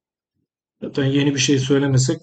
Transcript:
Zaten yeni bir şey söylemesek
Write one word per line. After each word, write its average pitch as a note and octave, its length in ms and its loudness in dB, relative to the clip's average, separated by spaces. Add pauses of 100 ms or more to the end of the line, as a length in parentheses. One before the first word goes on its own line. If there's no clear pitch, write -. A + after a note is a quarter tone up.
(800)
Zaten - 240 -4
yeni C#3 300 0
bir C#3 40 -4
şey C#3 200 2
söylemesek C#3 640 0